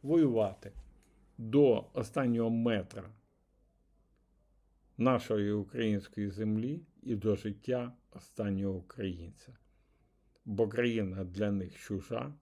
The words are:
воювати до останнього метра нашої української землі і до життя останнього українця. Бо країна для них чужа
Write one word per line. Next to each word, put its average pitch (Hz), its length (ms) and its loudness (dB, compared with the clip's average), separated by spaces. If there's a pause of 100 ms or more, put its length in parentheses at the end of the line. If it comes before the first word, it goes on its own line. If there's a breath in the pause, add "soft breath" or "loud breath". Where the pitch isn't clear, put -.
воювати 120 680 2 (640)
до 117 560 4
останнього 117 560 0
метра 113 600 -2 (1900)
нашої 110 540 2
української 104 800 -2
землі 110 520 -2 (220)
і 123 120 -4
до 104 200 0
життя 123 580 -6 (180)
останнього 98 640 -4
українця. 90 840 -10 (880)
Бо 104 220 2
країна 107 560 0
для 98 280 -2
них 92 280 -4
чужа 117 640 -6